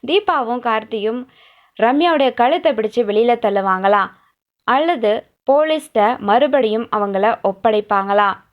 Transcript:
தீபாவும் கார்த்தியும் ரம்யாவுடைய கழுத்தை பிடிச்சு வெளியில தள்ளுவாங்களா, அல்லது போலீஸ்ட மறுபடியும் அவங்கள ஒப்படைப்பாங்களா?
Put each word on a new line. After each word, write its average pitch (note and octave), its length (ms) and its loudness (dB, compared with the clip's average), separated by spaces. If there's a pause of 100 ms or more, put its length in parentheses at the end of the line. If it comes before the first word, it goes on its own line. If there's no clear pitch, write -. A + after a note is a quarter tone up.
தீபாவும் C#4 540 0
கார்த்தியும் A3 640 -4 (560)
ரம்யாவுடைய C#4 520 2
கழுத்தை D4+ 380 0
பிடிச்சு A3 280 -4
வெளியில A3+ 340 2
தள்ளுவாங்களா, G3 760 0 (540)
அல்லது B3 640 0 (260)
போலீஸ்ட C#4+ 680 0
மறுபடியும் A#3 720 0
அவங்கள G3+ 500 -2
ஒப்படைப்பாங்களா? G3+ 920 0 (180)